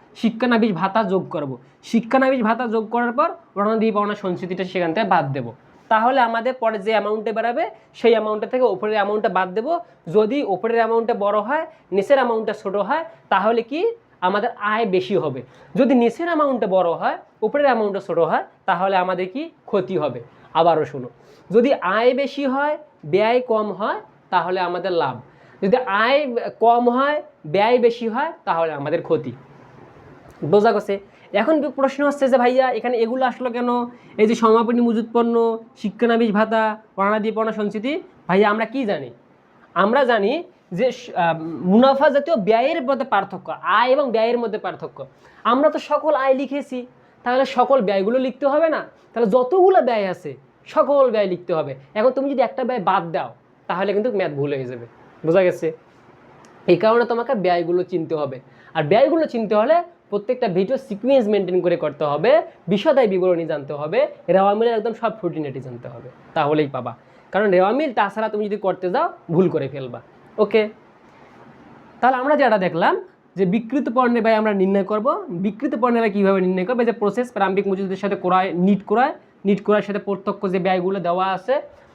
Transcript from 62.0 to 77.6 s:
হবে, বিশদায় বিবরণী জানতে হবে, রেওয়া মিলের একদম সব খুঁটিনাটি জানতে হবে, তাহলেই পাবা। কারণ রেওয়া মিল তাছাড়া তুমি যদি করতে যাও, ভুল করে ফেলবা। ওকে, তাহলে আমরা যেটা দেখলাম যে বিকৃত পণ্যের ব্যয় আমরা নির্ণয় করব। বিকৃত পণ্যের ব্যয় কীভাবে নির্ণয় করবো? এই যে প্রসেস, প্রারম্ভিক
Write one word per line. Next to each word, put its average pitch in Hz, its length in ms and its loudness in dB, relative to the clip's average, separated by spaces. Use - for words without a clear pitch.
হবে, 185 380 2
বিশদায় 240 380 2
বিবরণী 180 400 0
জানতে 147 260 -6
হবে, 160 340 -2
রেওয়া 196 260 4
মিলের 233 200 2
একদম 220 180 -2
সব 220 280 -4
খুঁটিনাটি 147 400 -6
জানতে 120 280 -14
হবে, 127 200 -18
তাহলেই 151 320 2
পাবা। 123 300 -8
কারণ 208 180 2
রেওয়া 185 220 4
মিল 277 200 -2
তাছাড়া 214 360 -2
তুমি 214 180 -4
যদি 202 100 -4
করতে 185 340 -4
যাও, 320 220 0
ভুল 170 180 4
করে 143 200 -2
ফেলবা। 131 320 -12
ওকে, 214 300 2
তাহলে 254 160 4
আমরা 277 200 0
যেটা 240 220 4
দেখলাম 190 460 0
যে 190 100 2
বিকৃত 240 480 -2
পণ্যের 240 280 2
ব্যয় 226 120 4
আমরা 214 200 2
নির্ণয় 196 300 2
করব। 233 440 -2
বিকৃত 214 520 -4
পণ্যের 240 200 2
ব্যয় 226 100 0
কীভাবে 196 300 2
নির্ণয় 185 240 0
করবো? 208 160 -2
এই 240 60 0
যে 226 60 2
প্রসেস, 208 400 -4
প্রারম্ভিক 196 360 0